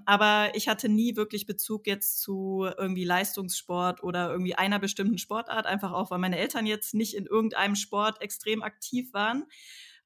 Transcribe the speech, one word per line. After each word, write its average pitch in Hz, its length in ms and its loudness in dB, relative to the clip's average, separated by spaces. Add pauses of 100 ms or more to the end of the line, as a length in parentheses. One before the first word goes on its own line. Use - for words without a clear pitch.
aber 208 480 6
ich 214 120 -2
hatte 220 220 0
nie 226 260 4
wirklich 214 300 -2
Bezug 214 400 -4
jetzt 202 340 0
zu 190 460 -2 (140)
irgendwie 185 260 0
Leistungssport 180 960 0
oder 175 300 -2
irgendwie 180 240 -2
einer 196 240 2
bestimmten 196 400 0
Sportart, 220 480 -4
einfach 196 240 -2
auch, 185 180 -2
weil 180 100 -2
meine 180 200 0
Eltern 226 260 -2
jetzt 214 300 -4
nicht 220 200 0
in 202 120 -6
irgendeinem 202 480 2
Sport 208 460 -2
extrem 214 420 -4
aktiv 247 500 -6
waren. 220 300 0 (640)